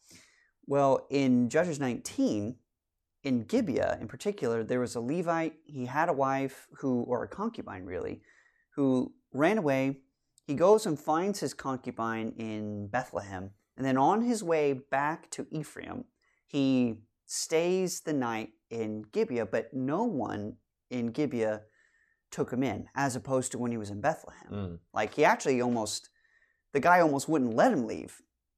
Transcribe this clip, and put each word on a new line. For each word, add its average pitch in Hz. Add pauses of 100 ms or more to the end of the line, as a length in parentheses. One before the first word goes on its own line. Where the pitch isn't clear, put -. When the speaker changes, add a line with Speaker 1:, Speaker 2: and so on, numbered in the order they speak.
(680)
Speaker 1:
Well, 139
in 127
Judges 156
nineteen, 123 (640)
in 123
Gibeah -
in 120
particular, 117
there 123
was 120
a 117
Levite. 165 (100)
He 131
had 156
a 156
wife 135 (100)
who, 127
or 120
a 110
concubine 101
really, - (540)
who 131 (200)
ran 165
away. 135 (480)
He 147
goes 202
and 156
finds 180
his 143
concubine 113
in 104
Bethlehem. 98 (260)
And 127
then 131
on 180
his 233
way 156
back 143
to -
Ephraim, - (400)
he 127 (300)
stays 180
the 156
night 117 (200)
in 107
Gibeah, 131
but 113
no 143
one 107 (320)
in 123
Gibeah 113 (680)
took -
him 127
in, 117
as 135
opposed 131
to 127
when 120
he 117
was 104
in 101
Bethlehem. -
Speaker 2:
Mm. 92 (140)
Speaker 1:
Like, 110
he 147
actually 156
almost, 120 (640)
the 143
guy 175
almost 147
wouldn't 127
let 208
him 127
leave - (360)